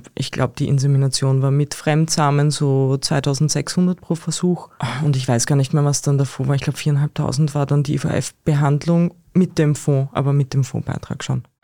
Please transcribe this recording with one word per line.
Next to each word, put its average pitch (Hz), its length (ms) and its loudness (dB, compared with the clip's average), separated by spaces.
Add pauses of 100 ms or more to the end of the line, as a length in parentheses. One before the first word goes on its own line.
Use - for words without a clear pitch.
(160)
ich - 160 -6
glaub, 123 260 -4
die 143 100 -2
Insemination 135 760 2
war 135 80 0
mit 143 240 0
Fremdsamen 151 760 0
so 135 460 2
zweitausendsechshundert 147 1040 0
pro - 140 -4
Versuch. 170 520 -2 (360)
Und 147 120 2
ich 131 140 -2
weiß 120 160 0
gar 147 100 2
nicht 135 180 0
mehr, 147 120 2
was 143 160 0
dann 143 160 0
davor 131 320 -2
war. 143 60 2
Ich 135 60 0
glaub, 143 140 -4
viereinhalbtausend 147 800 0
war 143 100 0
dann 143 180 2
die 143 120 -2
I-V-F-Behandlung 151 1160 0 (200)
mit 180 240 2
dem 151 180 2
Fonds, 139 380 0
aber 139 200 0
mit 143 200 0
dem 135 120 2
Fondsbeitrag - 580 -8
schon. 131 200 -4 (200)